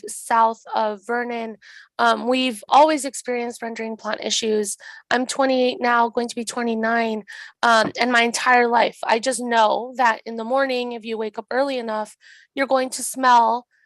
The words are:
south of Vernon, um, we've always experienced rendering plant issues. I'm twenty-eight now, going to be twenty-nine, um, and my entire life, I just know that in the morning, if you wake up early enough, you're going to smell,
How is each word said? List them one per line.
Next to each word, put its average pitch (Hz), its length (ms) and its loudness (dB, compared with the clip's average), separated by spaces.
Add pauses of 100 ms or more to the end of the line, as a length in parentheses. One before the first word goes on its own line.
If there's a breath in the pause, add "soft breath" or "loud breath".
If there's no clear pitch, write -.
south 226 540 0 (140)
of 214 320 -2
Vernon, 240 500 -6 (400 loud breath)
um, 226 300 2
we've 254 420 -2
always 294 340 6
experienced 247 600 -6
rendering 226 340 -8
plant 214 260 -8
issues. 214 540 -2 (320 loud breath)
I'm 247 160 0
twenty-eight 254 560 0
now, 240 280 2
going 233 180 -4
to 233 80 -10
be 240 100 -6
twenty-nine, 226 760 -2 (400 loud breath)
um, 226 360 4
and 240 120 0
my 240 100 4
entire 240 460 2
life, 233 360 2
I 220 140 0
just 240 220 -2
know 226 580 2
that 233 280 2
in 233 100 -10
the 226 80 -6
morning, 254 480 -2
if 233 120 -12
you 226 140 -8
wake 214 220 -8
up 214 100 -10
early 269 300 -2
enough, 214 360 -6 (380 soft breath)
you're 277 140 -2
going 262 240 0
to - 120 -10
smell, 240 640 4 (200)